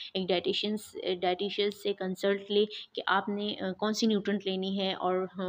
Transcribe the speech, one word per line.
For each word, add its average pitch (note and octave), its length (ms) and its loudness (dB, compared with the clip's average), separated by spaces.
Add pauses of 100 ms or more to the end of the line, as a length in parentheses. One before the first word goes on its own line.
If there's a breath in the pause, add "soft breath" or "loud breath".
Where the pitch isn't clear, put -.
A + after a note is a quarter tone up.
(160 loud breath)
एक F#3+ 120 0
dietitian F#3+ 500 2
से, - 380 -4
dietitian F#3+ 540 0
से G3+ 240 -4
consult G3 480 0 (100)
लें G#3 160 6 (280 loud breath)
कि - 120 -4
आपने, G3+ 480 0
अ, F#3+ 240 -4
कौन G#3+ 140 2
सी A3+ 140 2
nutrient G3+ 400 2
लेनी F#3+ 300 -2
है F#3+ 180 0
और, F#3 280 0
अ, F#3 140 -8 (120)